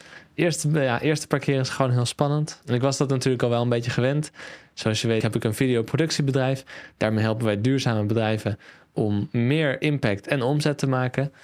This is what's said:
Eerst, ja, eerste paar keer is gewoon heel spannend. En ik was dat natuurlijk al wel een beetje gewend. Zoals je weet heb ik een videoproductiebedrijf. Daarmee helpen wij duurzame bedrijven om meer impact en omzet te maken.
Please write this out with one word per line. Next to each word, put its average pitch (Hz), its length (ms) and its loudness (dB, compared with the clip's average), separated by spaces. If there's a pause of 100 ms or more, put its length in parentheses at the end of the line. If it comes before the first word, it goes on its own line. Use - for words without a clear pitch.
(340)
Eerst, 160 380 0
ja, 135 280 0
eerste 151 260 0
paar 147 120 0
keer 135 220 0
is 131 80 -2
gewoon 131 220 0
heel 123 160 2
spannend. 147 600 -2
En 123 80 -2
ik 123 60 2
was 135 160 0
dat 139 120 0
natuurlijk 131 340 0
al 120 80 2
wel 120 120 0
een 120 60 0
beetje 120 220 0
gewend. 139 400 0 (440)
Zoals 110 260 -2
je 117 80 -2
weet 110 140 2
heb 113 140 0
ik 117 80 -2
een 107 100 0
videoproductiebedrijf. 135 1080 0 (320)
Daarmee 110 280 2
helpen 110 200 0
wij 104 160 2
duurzame 123 440 2
bedrijven 110 540 0 (340)
om 104 380 0
meer 131 520 0
impact 123 440 0
en 139 160 0
omzet 147 360 0
te 143 100 -2
maken. 131 440 0 (120)